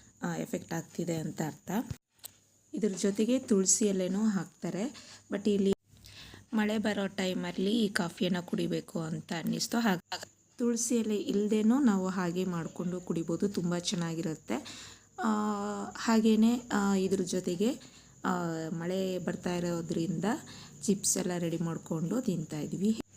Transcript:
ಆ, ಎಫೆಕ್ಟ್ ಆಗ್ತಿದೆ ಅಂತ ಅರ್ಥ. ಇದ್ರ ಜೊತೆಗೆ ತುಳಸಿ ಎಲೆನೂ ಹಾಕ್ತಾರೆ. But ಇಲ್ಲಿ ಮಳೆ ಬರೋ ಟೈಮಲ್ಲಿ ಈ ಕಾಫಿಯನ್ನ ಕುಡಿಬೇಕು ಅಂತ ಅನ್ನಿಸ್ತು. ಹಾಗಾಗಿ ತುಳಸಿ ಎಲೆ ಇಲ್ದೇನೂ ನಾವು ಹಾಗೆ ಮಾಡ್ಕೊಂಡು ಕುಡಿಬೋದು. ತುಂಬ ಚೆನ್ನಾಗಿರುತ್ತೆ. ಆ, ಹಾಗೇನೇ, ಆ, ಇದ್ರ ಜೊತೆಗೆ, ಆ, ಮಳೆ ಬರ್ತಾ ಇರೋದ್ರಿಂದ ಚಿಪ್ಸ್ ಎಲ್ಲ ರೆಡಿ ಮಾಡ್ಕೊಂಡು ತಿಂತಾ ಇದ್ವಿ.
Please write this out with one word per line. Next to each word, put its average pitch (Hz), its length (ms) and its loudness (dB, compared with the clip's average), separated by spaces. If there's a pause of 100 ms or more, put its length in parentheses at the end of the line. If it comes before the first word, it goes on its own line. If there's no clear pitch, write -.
(220)
ಆ, 175 140 -4
ಎಫೆಕ್ಟ್ 175 360 -6
ಆಗ್ತಿದೆ 165 440 -4
ಅಂತ 160 300 -4
ಅರ್ಥ. 147 240 -10 (1040)
ಇದ್ರ 214 140 0
ಜೊತೆಗೆ 208 500 0
ತುಳಸಿ 202 480 4
ಎಲೆನೂ 190 400 2
ಹಾಕ್ತಾರೆ. 196 640 -2 (400)
But 202 180 0
ಇಲ್ಲಿ 196 220 4 (800)
ಮಳೆ 214 260 2
ಬರೋ 202 280 0
ಟೈಮಲ್ಲಿ 185 800 0
ಈ 196 40 4
ಕಾಫಿಯನ್ನ 180 520 0
ಕುಡಿಬೇಕು 170 600 -2
ಅಂತ 156 380 -4
ಅನ್ನಿಸ್ತು. 165 400 -2
ಹಾಗಾಗಿ - 800 -2
ತುಳಸಿ 233 380 0
ಎಲೆ 214 200 0
ಇಲ್ದೇನೂ 214 640 4
ನಾವು 196 280 4
ಹಾಗೆ 185 360 0
ಮಾಡ್ಕೊಂಡು 175 560 -4
ಕುಡಿಬೋದು. 165 480 -2
ತುಂಬ 175 300 0
ಚೆನ್ನಾಗಿರುತ್ತೆ. 165 760 -4 (640)
ಆ, 226 100 0 (680)
ಹಾಗೇನೇ, 226 680 6 (100)
ಆ, 202 220 4
ಇದ್ರ 190 260 2
ಜೊತೆಗೆ, 180 520 0 (520)
ಆ, 190 60 0 (420)
ಮಳೆ 185 460 -2
ಬರ್ತಾ 175 360 -4
ಇರೋದ್ರಿಂದ 170 720 -2 (600)
ಚಿಪ್ಸ್ 196 340 2
ಎಲ್ಲ 185 200 -2
ರೆಡಿ 170 180 0
ಮಾಡ್ಕೊಂಡು 165 640 -2
ತಿಂತಾ 160 360 -2
ಇದ್ವಿ. 185 420 0 (160)